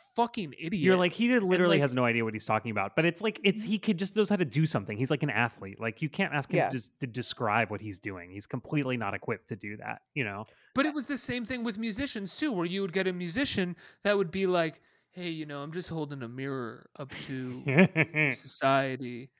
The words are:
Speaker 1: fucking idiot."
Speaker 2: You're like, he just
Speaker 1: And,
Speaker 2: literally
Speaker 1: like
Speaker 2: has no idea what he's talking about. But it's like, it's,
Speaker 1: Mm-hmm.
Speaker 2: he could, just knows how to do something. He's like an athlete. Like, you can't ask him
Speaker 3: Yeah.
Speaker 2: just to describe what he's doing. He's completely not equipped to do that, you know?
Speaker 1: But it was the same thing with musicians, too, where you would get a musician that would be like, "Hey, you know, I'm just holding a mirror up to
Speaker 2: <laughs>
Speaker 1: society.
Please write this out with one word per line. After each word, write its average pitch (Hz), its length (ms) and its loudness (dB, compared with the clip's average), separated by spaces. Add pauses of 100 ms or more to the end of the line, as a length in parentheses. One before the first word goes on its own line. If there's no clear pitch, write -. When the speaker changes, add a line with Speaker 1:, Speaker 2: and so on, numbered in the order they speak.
(160)
Speaker 1:
fucking 226 420 -2
idiot." 170 240 -2
Speaker 2:
You're 185 160 6
like, 180 160 2
he 233 140 2
just 247 140 6
Speaker 1:
And, 185 100 2
Speaker 2:
literally 175 240 6
Speaker 1:
like 143 60 6
Speaker 2:
has 131 120 2
no 127 100 4
idea 117 200 4
what 110 100 -2
he's 110 120 -8
talking 110 260 0
about. 101 240 -2
But 160 100 4
it's 170 160 0
like, 214 220 -2
it's, 202 180 4
Speaker 1:
Mm-hmm. 202 100 -4
Speaker 2:
he 220 80 2
could, 190 200 0
just 190 160 -4
knows 214 140 4
how 202 80 4
to 180 80 0
do 147 200 2
something. 107 320 -2
He's 131 140 0
like 147 100 0
an 147 80 0
athlete. 104 500 -2
Like, 113 220 -6
you 151 80 0
can't 190 240 -2
ask 143 180 -2
him 170 60 4
Speaker 3:
Yeah. 135 140 4
Speaker 2:
just - 300 -8
to 143 60 -2
describe 113 600 0
what 101 120 -4
he's 104 180 -10
doing. 90 320 -10
He's 104 160 -12
completely 131 500 -2
not 101 160 -2
equipped - 360 -6
to 117 60 -6
do 104 220 -10
that, 110 240 -10 (140)
you 139 80 -2
know? 104 220 -6 (280)
Speaker 1:
But 277 140 2
it 294 80 -4
was 277 100 -6
the 285 120 -4
same 240 280 -4
thing 247 180 -6
with 226 140 -4
musicians, 220 600 -6
too, 302 140 0
where 175 140 0
you 190 160 -4
would 180 120 -4
get 190 140 0
a 185 60 0
musician 180 600 -2 (280)
that 202 140 4
would 180 140 0
be 190 160 0
like, 170 340 2 (300)
"Hey, 175 180 -8
you 156 160 -6
know, 143 160 -8
I'm 156 120 -8
just 175 160 -8
holding 143 340 -4
a 117 60 -6
mirror 127 680 -6
up 135 140 -10 (160)
to 131 380 -6
Speaker 2:
<laughs> 151 680 6
Speaker 1:
society. 131 960 0 (100)